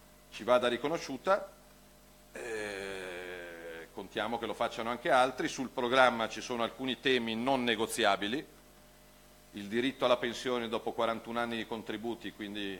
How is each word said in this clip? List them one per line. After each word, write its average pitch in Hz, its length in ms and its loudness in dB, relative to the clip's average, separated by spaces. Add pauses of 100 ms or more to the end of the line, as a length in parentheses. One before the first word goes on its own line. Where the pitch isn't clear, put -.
(320)
ci - 120 -12
vada 123 240 6
riconosciuta. 147 920 -2 (760)
Eh, 90 1600 -8
contiamo 107 460 -4
che 113 80 -4
lo 107 80 -2
facciano 117 360 -2
anche 120 200 -2
altri. 135 380 6
Sul 127 220 -6
programma 120 600 6
ci 110 120 -8
sono 117 220 -2
alcuni 127 360 -4
temi 117 360 2
non 127 280 2
negoziabili. 107 960 2 (960)
Il 101 140 -10
diritto 123 380 0
alla 123 120 6
pensione 120 520 -2
dopo 110 220 -2
quarantuno 113 480 -2
anni 117 180 -2
di 107 80 -4
contributi, 110 680 -8
quindi 101 460 -8